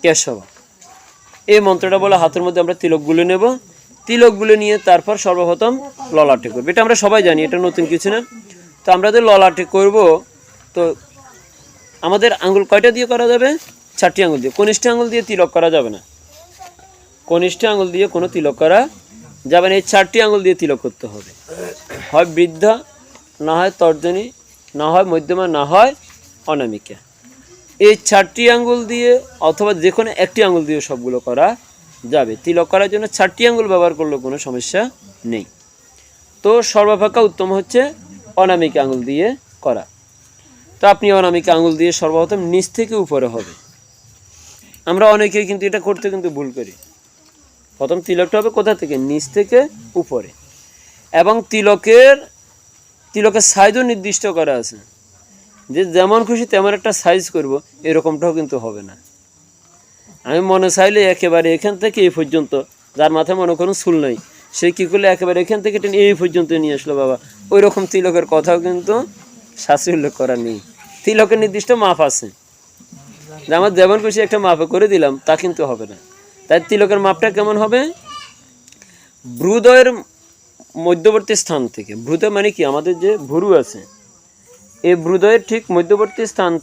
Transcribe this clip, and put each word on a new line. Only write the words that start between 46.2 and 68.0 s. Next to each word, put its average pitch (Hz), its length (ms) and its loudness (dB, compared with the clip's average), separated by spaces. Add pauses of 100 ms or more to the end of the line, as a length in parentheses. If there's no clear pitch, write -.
ভুল 139 200 -8
করি। 107 180 -12 (1040)
প্রথম 160 260 -2
তিলকটা 180 320 -2
হবে 214 200 -2
কোথা 214 220 2
থেকে? 147 140 -8 (140)
নিচ 147 160 -4 (100)
থেকে 208 240 2 (360)
উপরে। 123 360 -6 (840)
এবং 175 220 2 (160)
তিলকের, 220 640 6 (1000)
তিলকের 208 380 0
সাইজও 208 380 4
নির্দিষ্ট 202 340 -6 (140)
করা 151 220 0
আছে 113 160 -12 (960)
যে 151 120 -2 (140)
যেমন 202 320 4
খুশি 233 180 -2
তেমন 202 320 0
একটা 208 140 -4 (100)
সাইজ 180 220 2 (100)
করব, 143 180 -4 (360)
এরকমটাও 156 500 -2
কিন্তু 143 260 -6
হবে 104 240 -12
না। 92 60 -20 (1300)
আমি 156 160 -4 (120)
মনে 190 180 2
চাইলে 196 300 2 (140)
একেবারে 170 420 0
এখান 208 260 -4
থেকে 214 240 -2
এই 170 100 2
পর্যন্ত, 156 360 -4 (440)
যার 151 200 2
মাথায় 160 260 -2
মনে 170 160 -2
করুন 185 240 -2
চুল 170 220 0
নাই, 123 120 -4 (380)
সে - 120 -2 (100)
কী 185 140 -4
করলে 196 240 0
একেবারে 180 300 -2
এখান 214 180 -4
থেকে 208 200 -4
টেনে 196 160 -2 (100)
এই 202 120 2
পর্যন্ত 170 300 -2 (120)
নিয়ে 151 160 -2
আসলো 147 220 -8
বাবা, 131 160 -2 (340)
ওই 202 140 4
রকম 202 180 2 (100)
তিলকের 175 420 0